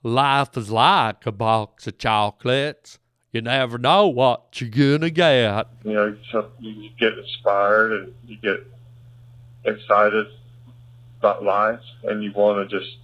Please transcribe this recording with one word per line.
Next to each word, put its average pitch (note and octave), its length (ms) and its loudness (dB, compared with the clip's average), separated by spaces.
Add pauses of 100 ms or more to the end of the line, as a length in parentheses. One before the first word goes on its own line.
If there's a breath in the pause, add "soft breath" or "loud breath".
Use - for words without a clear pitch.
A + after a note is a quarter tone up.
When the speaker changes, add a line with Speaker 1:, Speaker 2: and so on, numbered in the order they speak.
Speaker 1:
life C#3 520 0
is G#2+ 160 -8
like A#2+ 540 2
a A2+ 80 -6
box A2 520 -2
of G#2 120 -14
chocolates. A#2+ 1000 -4 (340)
You A2+ 100 -6
never A#2+ 360 -4
know E3+ 300 4
what B2+ 520 0
you're A#2+ 120 -8
gonna C#3+ 400 2
get. C3 560 2 (180)
Speaker 2:
You G#2+ 80 -4
know, G#2 240 0 (140)
so G#2+ 180 -4 (100)
you G#2+ 300 -16 (100)
get A2+ 180 0
inspired G#2 760 0
and F#2+ 200 -8 (120)
you - 120 -20
get G2+ 280 -4 (1000)
excited G#2 600 2 (920)
about G2+ 240 0
life, G#2 360 0 (240)
and G#2+ 200 -6
you G#2 120 -8
wanna G2+ 300 2
just - 380 -10